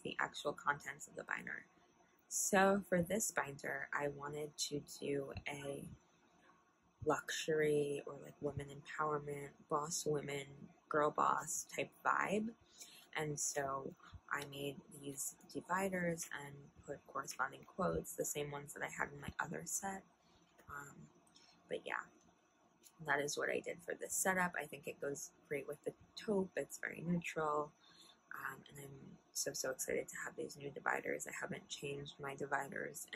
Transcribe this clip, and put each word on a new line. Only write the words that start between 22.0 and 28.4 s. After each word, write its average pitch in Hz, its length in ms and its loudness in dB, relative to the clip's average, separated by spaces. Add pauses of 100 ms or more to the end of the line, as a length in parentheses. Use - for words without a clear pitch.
that 143 140 4
is 143 160 0
what 135 140 0
I 123 80 0
did - 240 -6
for - 120 -4
this - 200 -6
setup. 185 420 4
I - 80 -2
think 143 220 -10
it - 140 -8
goes 143 320 -4 (160)
great 139 180 -2
with 147 180 -8
the 147 80 -2 (240)
taupe. 190 400 2
It's - 220 -2
very - 220 -4
neutral. 156 720 2 (600)
Um, 135 380 -6